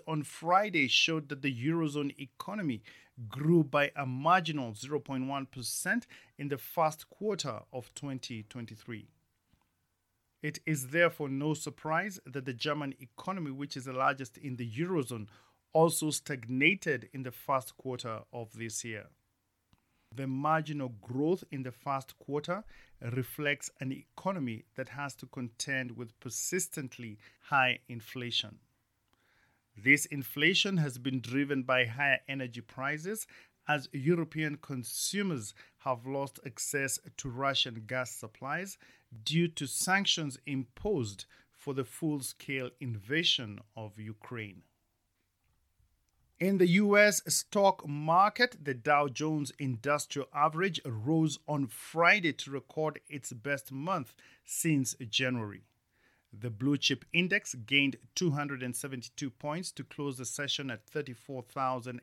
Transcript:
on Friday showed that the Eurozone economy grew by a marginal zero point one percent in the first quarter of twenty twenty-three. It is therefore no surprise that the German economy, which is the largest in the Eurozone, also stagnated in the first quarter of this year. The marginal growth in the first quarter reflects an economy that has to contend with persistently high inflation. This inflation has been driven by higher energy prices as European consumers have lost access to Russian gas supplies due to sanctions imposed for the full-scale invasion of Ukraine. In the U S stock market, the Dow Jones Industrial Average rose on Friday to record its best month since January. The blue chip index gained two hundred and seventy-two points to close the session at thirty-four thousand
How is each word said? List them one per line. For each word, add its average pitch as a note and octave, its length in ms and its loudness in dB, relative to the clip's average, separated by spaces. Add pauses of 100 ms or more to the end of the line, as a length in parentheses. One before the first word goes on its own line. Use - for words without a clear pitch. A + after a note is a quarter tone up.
on D#3 160 0
Friday F3 640 2
showed D#3 420 4
that C#3 140 -8
the C#3+ 100 2
Eurozone D3 640 0
economy D3 640 -6 (460)
grew D#3 360 6
by C#3+ 320 2
a C#3 100 -2
marginal D3 680 4
zero C3+ 260 -2
point C3 260 -4
one C3+ 200 -2
percent F#3 600 -2 (320)
in C#3+ 100 -4
the C#3 100 -2
first - 520 0
quarter G3 500 -4 (120)
of B2 240 -8
twenty B2 480 -8
twenty-three. A2 640 -12 (1300)
It D3+ 220 -8
is C3 240 -2
therefore E3 400 2
no C#3+ 260 0
surprise D#3+ 680 -4
that C3+ 200 -10
the C3+ 80 -6
German C#3+ 480 -2
economy, E3 500 -8
which C#3 260 -8
is C3 100 -8
the C3 60 -8
largest C3+ 460 0
in C3+ 160 -6
the A#2+ 160 -4
Eurozone, B2+ 560 -2 (460)
also D#3+ 380 6
stagnated C#3 1000 2
in C3 120 -8
the B2 80 -6
first - 440 -2
quarter A#2+ 440 -6 (120)
of A#2 200 -10
this A2+ 320 -8
year. G#2+ 220 -8 (1080)
The C3+ 140 -6
marginal D3 600 0 (100)
growth D3+ 500 0
in C3+ 140 -6
the B2 80 -8
first C3+ 460 -6
quarter D3+ 440 -4 (380)
reflects C3 680 -2 (100)
an C3 100 -4
economy C3+ 760 -6 (120)
that C3 140 -6
has C#3 260 -8
to C3+ 100 -16
contend B2 680 -6
with A#2 240 -12
persistently B2 960 -6 (220)
high B2+ 480 2
inflation. A#2 680 -6 (1200)
This C3+ 300 4
inflation D#3+ 680 0
has C#3+ 220 0
been C3 220 -2
driven C3+ 440 0
by B2+ 220 4
higher C3+ 420 2
energy B2+ 320 -6
prices D3+ 640 -6 (400)
as D3 260 0
European D#3 640 0
consumers C#3+ 960 -4 (260)
have B2+ 280 -4
lost C#3 400 -6
access C3+ 540 -4 (160)
to - 120 -10
Russian B2+ 580 -2
gas B2+ 260 -4
supplies D3+ 680 -8 (460)
due E3+ 240 4
to D#3 180 -6
sanctions F3+ 800 0
imposed C3+ 800 -2 (260)
for - 240 -8
the C3 100 0
full-scale C3+ 880 -4 (100)
invasion A#2 800 0 (180)
of G#2+ 220 -10
Ukraine. G#2+ 640 -10 (1800)
In F#3+ 180 4
the F3+ 80 8
U G3+ 320 8
S G#3 300 8
stock G3 600 4
market, F3 720 4
the C#3 120 -2
Dow D3 320 4
Jones D3 540 -2
Industrial C#3+ 720 -2
Average D#3+ 500 2
rose D#3 640 2
on C#3+ 220 0
Friday E3+ 640 4
to - 180 -8
record D3 480 -4 (100)
its D3 240 -10
best C3+ 380 -4
month C#3+ 440 -4 (300)
since C#3+ 520 0 (120)
January. A2+ 540 -2 (760)
The A#2 140 -6
blue C3 260 2
chip - 360 2
index F#3 420 2
gained C3+ 420 4 (200)
two F3 160 2
hundred C#3 320 -2
and B2 100 -4
seventy-two C3+ 560 -6
points D#3 420 -6
to C3 120 -10
close C#3+ 340 -6
the B2+ 60 -8
session C3+ 460 -4
at A2 140 -8
thirty-four C3 580 -6
thousand B2+ 600 -2